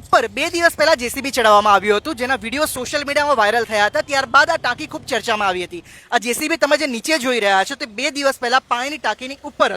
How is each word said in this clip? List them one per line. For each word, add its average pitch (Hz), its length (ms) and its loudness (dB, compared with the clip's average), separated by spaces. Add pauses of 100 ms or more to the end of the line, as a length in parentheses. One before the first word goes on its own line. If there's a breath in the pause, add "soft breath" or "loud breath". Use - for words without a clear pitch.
ઉપર 285 240 2 (140)
બે 311 160 -2
દિવસ 339 260 0
પહેલા 311 220 4
જે 240 80 -4
સી 269 160 -8
બી 277 100 -4
ચડાવવામાં 214 380 6
આવ્યું 202 260 2
હતું, 285 220 -6
જેના 254 240 -2
વીડિયો 285 300 -4
સોશિયલ 285 280 -6
મીડિયામાં 285 380 0
વાયરલ 214 300 2
થયા 208 180 2
હતા. 302 180 -2
ત્યારબાદ 277 480 2
આ - 80 -8
ટાંકી 262 300 -4
ખૂબ 302 180 -12
ચર્ચામાં 208 380 0
આવી 180 180 -4
હતી. 170 160 -14 (260 loud breath)
આ 233 140 0
જે 240 160 -2
સી 302 80 -4
બી 330 160 0
તમે 285 160 2
જે 302 140 -2
નીચે 302 320 -2
જોઈ 240 200 0
રહ્યા 196 220 2
છો, 277 80 -8
તે 294 100 -10 (140)
બે 277 160 -2
દિવસ 277 240 -2
પહેલા 254 320 0
પાણીની 262 320 -6
ટાંકીની 254 340 -6 (140)
ઉપર - 240 0